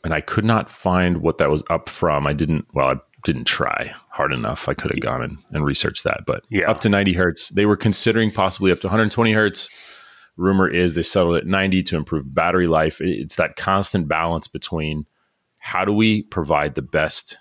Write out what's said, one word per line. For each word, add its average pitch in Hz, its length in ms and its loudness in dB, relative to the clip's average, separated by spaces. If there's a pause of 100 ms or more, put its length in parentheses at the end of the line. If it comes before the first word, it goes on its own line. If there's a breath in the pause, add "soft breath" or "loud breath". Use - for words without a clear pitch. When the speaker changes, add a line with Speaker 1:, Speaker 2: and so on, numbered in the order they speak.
Speaker 1:
And 80 100 -4
I 76 80 -2
could - 240 -2
not 110 240 0
find 90 480 0
what 80 220 0
that 73 100 4
was 76 200 0
up 82 200 -2
from. 73 380 0
I 73 40 0
didn't, 76 400 0
well, 67 160 0
I 65 80 2 (300)
didn't 69 200 -2
try - 480 -2 (160)
hard 69 220 -2
enough. 58 380 -4
I 67 40 -2
could - 180 -4
have - 100 -2
gone 62 200 -4
and, - 160 -8 (140)
and 73 140 -2
researched - 400 -2
that, - 200 -2
but - 240 -4
Speaker 2:
Yeah. 95 200 0
Speaker 1:
up 110 120 -2
to 110 80 2
ninety 101 240 4
hertz. 87 360 0
They 101 160 2
were 104 100 4
considering 110 560 2
possibly 95 400 2
up 85 100 2
to 98 60 -4
a - 20 -2
hundred 107 220 2
twenty 113 220 2
hertz. 107 360 2 (680 loud breath)
Rumor 92 320 4
is 87 260 2
they 85 60 0
settled 85 360 4
at - 100 -4
ninety 95 360 2
to 85 140 -2
improve 71 360 -4
battery 87 340 2
life. 80 340 0
It, 92 80 -2
it's - 260 -4
that 80 220 -2
constant 95 500 0
balance 80 400 -2
between 78 580 -6 (540)
how 92 240 -4
do 101 80 2
we 107 320 4
provide 76 520 -2
the 73 80 -2
best - 580 -2